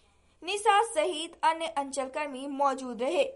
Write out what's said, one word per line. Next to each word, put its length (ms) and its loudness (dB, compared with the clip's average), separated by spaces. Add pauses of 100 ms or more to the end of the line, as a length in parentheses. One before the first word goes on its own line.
(420)
निशा 400 4
सहित 640 -2
अन्य 220 2
अंचल 420 -4
कर्मी 380 -6
मौजूद 560 0
रहे। 220 2 (120)